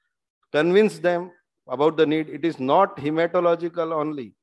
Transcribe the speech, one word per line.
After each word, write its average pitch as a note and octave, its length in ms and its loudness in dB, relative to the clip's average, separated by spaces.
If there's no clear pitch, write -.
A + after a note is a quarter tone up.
Convince E3+ 480 2
them F3 320 -2
about D3 300 0
the D#3 80 4
need. D3+ 240 0
It D3 160 -8
is D3+ 140 -4
not E3 380 2
hematological E3 920 -2
only. D3+ 520 -6